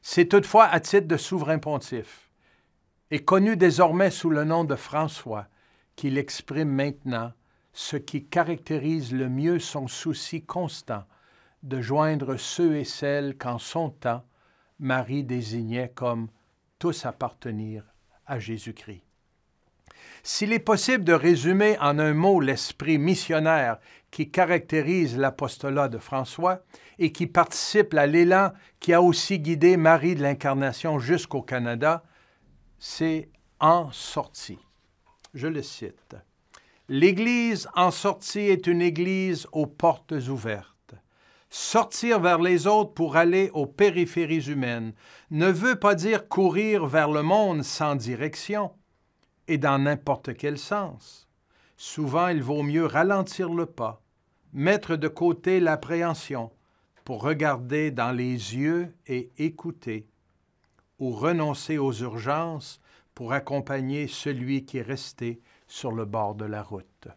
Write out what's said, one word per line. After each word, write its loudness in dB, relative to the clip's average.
C'est 2
toutefois 8
à 2
titre 2
de 0
souverain -2
pontife, -8
et -4
connu 4
désormais 4
sous -4
le 2
nom 0
de -2
François, -6
qu'il -4
exprime -4
maintenant -4
ce -8
qui -8
caractérise -2
le -2
mieux 0
son -8
souci -8
constant -8
de -6
joindre 0
ceux 0
et -4
celles -4
qu'en -6
son -6
temps, -4
Marie -2
désignait -6
comme -4
tous -4
appartenir -8
à -8
Jésus-Christ. -12
S'il -2
est 2
possible 2
de 6
résumer 4
en 2
un 2
mot 4
l'esprit 0
missionnaire 2
qui -6
caractérise 2
l'apostolat -2
de -6
François -2
et 0
qui -4
participe 2
à 4
l'élan 4
qui 2
a 8
aussi 4
guidé 4
Marie 4
de -2
l'Incarnation -2
jusqu'au -2
Canada, -2
c'est -4
en 4
sortie. -10
Je -8
le -6
cite. « -16
L'Église 2
en 6
sortie -4
est 2
une 4
Église 0
aux 0
portes 0
ouvertes. -8
Sortir 0
vers 4
les 4
autres 4
pour 0
aller 4
aux -2
périphéries 0
humaines -4
ne 4
veut 2
pas 4
dire 0
courir 2
vers 2
le 0
monde 2
sans -4
direction -6
et 0
dans 0
n'importe -2
quel -6
sens. -10
Souvent, -2
il 0
vaut -4
mieux 0
ralentir 0
le -2
pas, -10
mettre 0
de -2
côté 0
l'appréhension -2
pour -10
regarder -2
dans -2
les -4
yeux -2
et -6
écouter, -8
ou -6
renoncer -2
aux 0
urgences -6
pour -8
accompagner -4
celui -6
qui -8
est -8
resté -10
sur -10
le -6
bord -4
de -10
la -8
route. » -16